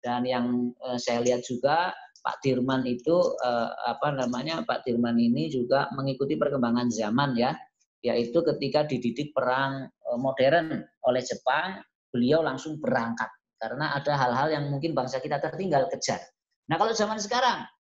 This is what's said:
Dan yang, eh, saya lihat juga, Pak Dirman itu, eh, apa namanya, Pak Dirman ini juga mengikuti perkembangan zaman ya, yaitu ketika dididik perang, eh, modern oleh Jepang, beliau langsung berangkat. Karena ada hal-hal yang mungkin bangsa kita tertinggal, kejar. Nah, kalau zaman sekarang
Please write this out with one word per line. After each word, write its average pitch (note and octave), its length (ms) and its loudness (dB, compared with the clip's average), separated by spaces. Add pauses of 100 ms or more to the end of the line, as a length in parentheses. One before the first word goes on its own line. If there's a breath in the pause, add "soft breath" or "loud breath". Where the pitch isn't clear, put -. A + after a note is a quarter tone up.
Dan B2 240 -2
yang, B2 560 0
eh, B2 160 -6
saya A#2+ 240 0
lihat B2 240 2
juga, C#3 480 0 (300)
Pak - 200 -6
Dirman C3 440 2
itu, D3+ 360 2 (200)
eh, A#2+ 280 0 (160)
apa C#3+ 280 -2
namanya, C3 480 -2
Pak - 240 -4
Dirman A#2+ 320 2
ini C3 320 2
juga C3 440 0
mengikuti C#3 440 -2
perkembangan A#2+ 520 2
zaman A2+ 440 0
ya, B2 200 2 (480)
yaitu A#2+ 440 2
ketika D3+ 400 0
dididik C3 480 -2
perang, C3+ 560 0
eh, - 280 -8
modern C3+ 680 2 (200)
oleh B2+ 160 4
Jepang, C#3+ 600 -2 (320)
beliau C3 280 4
langsung D3 360 -4
berangkat. A#2 520 -2 (260)
Karena C3+ 400 -4
ada C#3+ 220 0
hal-hal C3 340 2
yang C#3+ 160 0
mungkin C#3+ 240 -2
bangsa C3 300 -2
kita D3 180 -2
tertinggal, D#3 480 0
kejar. A2+ 320 -4 (480)
Nah, D#3+ 80 0
kalau A3+ 160 2
zaman G#3+ 240 0
sekarang A#3 480 0 (180)